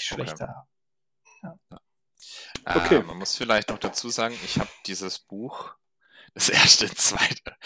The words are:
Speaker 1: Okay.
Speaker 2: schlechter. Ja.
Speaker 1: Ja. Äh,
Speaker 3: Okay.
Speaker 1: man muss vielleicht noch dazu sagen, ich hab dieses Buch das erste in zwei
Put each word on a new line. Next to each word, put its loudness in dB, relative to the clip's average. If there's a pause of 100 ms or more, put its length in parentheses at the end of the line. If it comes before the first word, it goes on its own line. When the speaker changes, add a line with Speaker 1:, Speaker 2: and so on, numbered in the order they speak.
(100)
Speaker 1:
Okay. -8
Speaker 2:
schlechter. -10 (760)
Ja. -14 (160)
Speaker 1:
Ja. -18 (880)
Äh, 0
Speaker 3:
Okay. 6
Speaker 1:
man -12
muss -4
vielleicht 2
noch -4
dazu -6
sagen, -2 (100)
ich -4
hab 0 (160)
dieses -8
Buch -12 (580)
das 2
erste 6
in -6
zwei 4 (380)